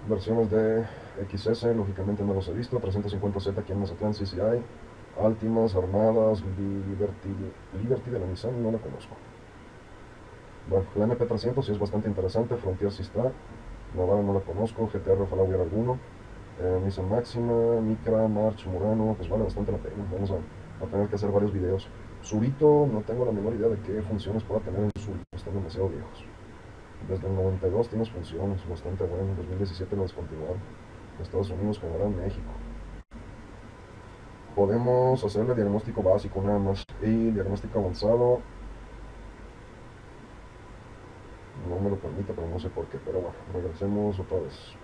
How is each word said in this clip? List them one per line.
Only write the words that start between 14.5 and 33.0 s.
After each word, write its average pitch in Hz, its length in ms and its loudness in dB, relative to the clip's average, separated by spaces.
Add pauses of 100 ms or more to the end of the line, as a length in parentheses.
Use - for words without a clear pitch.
G 101 100 -2
T - 120 2
R 98 100 6
ojalá 95 220 2
hubiera 92 200 4
alguno, 113 340 2 (640)
eh, 92 220 2
Nissan 92 260 0
Maxima, 117 720 4
Micra, 110 460 4
March, 104 380 2
Murano, 107 520 2
pues 90 120 -4
vale 107 140 2
bastante 104 300 0
la 98 40 0
pena, 101 340 -6
vamos 95 200 0
a, - 520 -6
a - 40 -6
tener 101 220 2
que 104 60 -2
hacer 101 160 0
varios 101 200 4
videos. 95 380 0 (320)
Surito, 139 680 6
no 107 100 0
tengo 120 240 0
la 98 60 2
menor 107 220 0
idea 104 140 2
de 107 140 4
qué 104 220 -2
funciones 107 400 -2
pueda - 180 0
tener 92 200 -2
en 104 100 4 (100)
Surito, 101 320 -6
están 98 200 -8
demasiado 98 360 0
viejos. - 360 -10 (840)
Desde 95 180 -2
el 98 80 0
noventa 95 320 2
y - 40 6
dos 104 180 2
tienes 110 200 0
funciones, 87 580 -4
bastante 92 380 -2
bueno. 90 240 -2
En 92 80 -2
dos 87 100 -6
mil 90 100 -4
diecisiete 95 380 -2
lo 101 80 0
descontinuaron. 85 540 -6 (640)
Estados 92 300 -2
Unidos, 101 280 0
Canadá, 87 300 0
México. 95 420 -2 (2000)